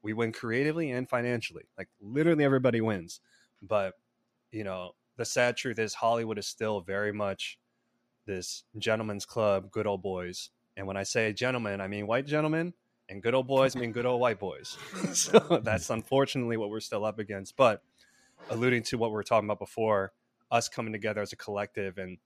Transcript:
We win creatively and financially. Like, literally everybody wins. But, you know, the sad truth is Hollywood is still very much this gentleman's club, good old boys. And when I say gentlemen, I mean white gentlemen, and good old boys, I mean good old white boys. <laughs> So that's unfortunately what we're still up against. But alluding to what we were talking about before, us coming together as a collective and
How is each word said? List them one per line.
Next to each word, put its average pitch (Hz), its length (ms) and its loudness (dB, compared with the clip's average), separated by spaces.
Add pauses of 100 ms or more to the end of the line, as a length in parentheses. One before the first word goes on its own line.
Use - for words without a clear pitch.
We 107 120 -4
win 113 180 0
creatively 139 600 -2
and 123 160 -4
financially. 120 580 -2 (120)
Like, 95 120 -12 (120)
literally 147 420 2
everybody 127 380 4
wins. 98 400 -2 (400)
But, 98 340 0 (560)
you 110 120 -8
know, 92 320 -8 (220)
the 117 80 -4
sad 123 320 2
truth 113 220 -4
is 110 160 -2
Hollywood 113 420 0
is 101 100 -8
still 107 340 -4
very 98 300 -2
much 101 480 -6 (680)
this 92 380 -8 (140)
gentleman's 107 480 -2
club, 98 460 0
good 107 140 -2
old 98 160 0
boys. 92 480 -6 (260)
And 98 120 -8
when 98 100 -4
I 98 60 -2
say 110 280 0
gentlemen, 113 480 -2
I 95 80 -6
mean 104 200 -6
white 127 180 0
gentlemen, 156 480 0 (340)
and 98 140 -12
good 117 140 2
old 131 120 2
boys, 131 280 4
I 127 40 -4
mean 117 120 -2
good 120 140 -2
old 123 140 2
white 120 200 2
boys. 80 380 -8 (180)
<laughs> - 180 -4
So - 500 6
that's 110 260 0
unfortunately 123 680 0
what 104 120 -2
we're 110 100 -6
still 107 260 -4
up 107 140 -2
against. 98 360 -8
But 117 280 6 (680)
alluding 117 340 2
to - 140 -4
what 113 140 0
we - 20 -6
were 104 100 -2
talking 107 240 4
about 104 120 -2
before, 104 520 2 (400)
us 117 160 4
coming 110 240 -6
together 107 300 -4
as 101 100 -6
a - 40 -12
collective 101 600 -6
and 92 280 -10